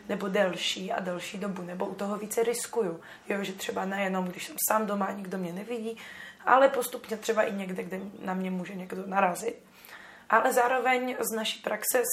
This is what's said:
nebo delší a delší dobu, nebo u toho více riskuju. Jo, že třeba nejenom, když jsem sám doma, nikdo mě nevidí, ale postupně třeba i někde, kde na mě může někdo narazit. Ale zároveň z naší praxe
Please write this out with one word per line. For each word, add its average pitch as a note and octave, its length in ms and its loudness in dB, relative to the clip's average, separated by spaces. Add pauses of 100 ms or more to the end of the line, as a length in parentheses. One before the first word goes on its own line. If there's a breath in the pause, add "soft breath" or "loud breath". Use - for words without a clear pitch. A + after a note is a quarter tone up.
nebo G3 200 -2
delší F#3 640 0
a - 80 -2
delší F3+ 380 -6
dobu, F#3+ 240 -6
nebo F3+ 240 -4
u - 80 -6
toho G3+ 240 -4
více G#3+ 240 0
riskuju. A3+ 580 -2 (280 loud breath)
Jo, G3+ 160 -2
že F#3+ 80 -4
třeba F#3+ 320 -4
nejenom, F#3+ 400 0
když F3+ 220 -8
jsem D4+ 100 -14 (120)
sám G#3+ 180 4
doma, G3 240 0
nikdo G3 280 -6
mě F3 140 -4
nevidí, A3 440 -6 (500 loud breath)
ale C4+ 220 10
postupně - 480 -4
třeba G#3+ 260 2
i - 100 0
někde, F#3 300 -4
kde F#3 180 -6 (240)
na F#3 100 -2
mě F#3 160 -2
může F#3 240 -4
někdo F#3 320 -8
narazit. F#3+ 500 2 (720 loud breath)
Ale A#3 220 8
zároveň B3 640 4 (160)
z A3+ 40 0
naší A3 260 -2
praxe G#3+ 400 2 (100)